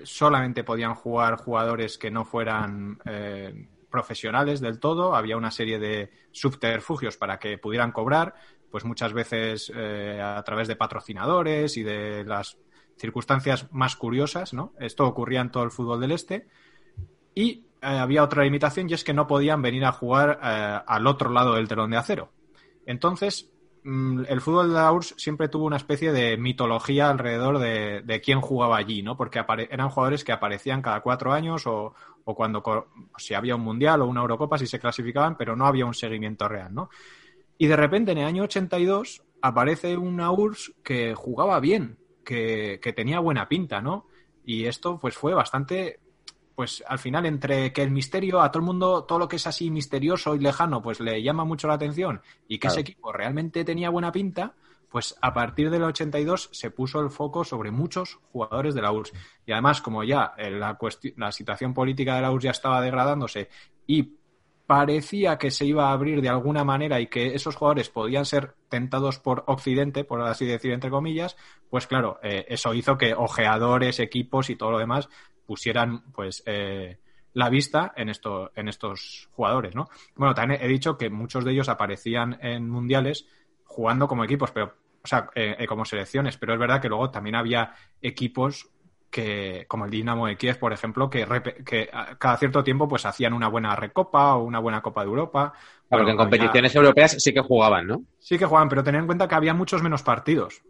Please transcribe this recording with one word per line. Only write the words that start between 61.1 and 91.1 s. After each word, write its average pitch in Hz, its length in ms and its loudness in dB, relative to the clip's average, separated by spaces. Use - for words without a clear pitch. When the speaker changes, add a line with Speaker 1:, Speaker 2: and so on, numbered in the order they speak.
Speaker 1:
la 107 160 -6
situación 127 420 -6
política 131 400 0
de 127 80 0
la 131 80 0
urss 131 140 0
ya 127 80 2
estaba 131 280 0
degradándose 127 680 0
y 143 340 0
parecía 151 720 2
que 143 140 -2
se 143 160 -2
iba 143 220 4
a 135 40 2
abrir 143 300 0
de 127 60 2
alguna 135 340 0
manera 139 380 0
y 117 80 -4
que 123 260 -2
esos 139 220 -6
jugadores 147 320 2
podían 123 360 -2
ser 139 300 -2
tentados 131 500 -2
por 127 300 -2
Occidente, 135 560 0
por 120 160 -6
así 117 260 -2
decir, 120 240 -2
entre 123 200 -4
comillas, 160 460 -4
pues 123 200 -4
claro, 123 340 0
eh, 101 240 -4
eso 117 260 -2
hizo 120 240 2
que 117 180 2
ojeadores, 117 840 2
equipos 123 500 -2
y 123 60 -4
todo 110 160 -4
lo 113 80 0
demás 120 300 -2
pusieran, 117 680 -2
pues, 95 340 -8
eh, 98 520 -6
la 123 160 2
vista 147 460 2
en 113 120 -6
esto, 101 460 -8
en 107 140 -8
estos - 640 -10
jugadores, 107 420 0
¿no? 131 140 -4
Bueno, 135 200 2
también 127 280 0
he 127 60 0
dicho 135 280 0
que 113 140 -4
muchos 117 340 -6
de 127 80 0
ellos 131 160 0
aparecían 117 720 -2
en 120 300 -6
mundiales 131 560 0
jugando 120 420 0
como 123 180 0
equipos, 131 280 0
pero, 104 240 -4
o - 40 -18
sea, 123 280 0
eh, 107 240 -2
eh, 120 80 -4
como 110 180 -4
selecciones, 117 540 -4
pero 113 160 -2
es 113 60 0
verdad 127 200 2
que 127 80 -2
luego 117 220 -2
también 107 240 -6
había 117 400 0
equipos 127 680 -4
que, 101 580 -6
como 110 160 -4
el 101 60 -6
Dinamo 117 360 -2
de 101 120 -4
Kiev, 123 200 0
por 117 140 0
ejemplo, 120 380 -2